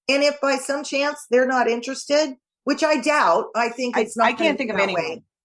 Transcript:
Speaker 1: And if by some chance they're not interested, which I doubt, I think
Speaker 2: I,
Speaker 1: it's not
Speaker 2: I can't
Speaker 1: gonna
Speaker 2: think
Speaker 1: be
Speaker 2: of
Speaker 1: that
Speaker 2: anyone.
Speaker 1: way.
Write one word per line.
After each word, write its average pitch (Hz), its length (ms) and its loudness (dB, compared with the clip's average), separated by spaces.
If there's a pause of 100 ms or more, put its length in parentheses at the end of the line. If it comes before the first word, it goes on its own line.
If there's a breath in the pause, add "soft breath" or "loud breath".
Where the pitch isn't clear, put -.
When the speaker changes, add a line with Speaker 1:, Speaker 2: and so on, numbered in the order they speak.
Speaker 1:
And 277 140 2
if 285 180 2
by 269 160 0
some 277 280 -6
chance 285 460 -4
they're 254 160 4
not 254 220 2
interested, 262 680 0 (280)
which - 180 -2
I 302 160 2
doubt, 226 480 2 (100)
I 233 120 0
think 247 280 -6
Speaker 2:
I, 226 60 4
Speaker 1:
it's 220 140 -8
not 226 100 2
Speaker 2:
I 254 60 2
can't 247 60 -8
Speaker 1:
gonna 311 200 2
Speaker 2:
think 240 120 -4
Speaker 1:
be - 20 -4
Speaker 2:
of 196 60 -6
Speaker 1:
that 196 60 2
Speaker 2:
anyone. 180 180 -2
Speaker 1:
way. 160 200 -8 (220)